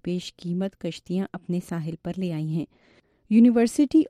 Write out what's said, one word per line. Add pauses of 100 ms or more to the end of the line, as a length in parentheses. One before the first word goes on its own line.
بیش
قیمت
کشتیاں
اپنے (100)
ساحل
پر
لے
آئی
ہیں۔ (640)
یونیورسٹی